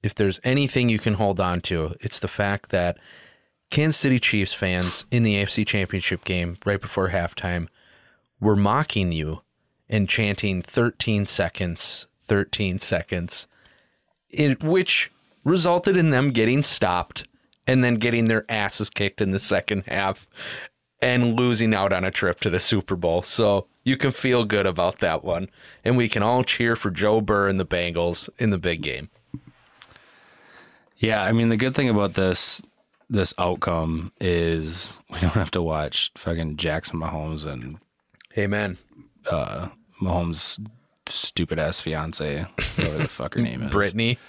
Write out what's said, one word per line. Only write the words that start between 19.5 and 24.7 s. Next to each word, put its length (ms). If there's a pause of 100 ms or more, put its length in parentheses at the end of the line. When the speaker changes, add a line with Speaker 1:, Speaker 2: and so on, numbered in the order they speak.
Speaker 1:
half 400 (760)
and 380
losing 340
out 200
on 100
a 80
trip 300
to 80
the 100
Super 380
Bowl. 240
So 460 (180)
you 100
can 160
feel 320
good 220
about 340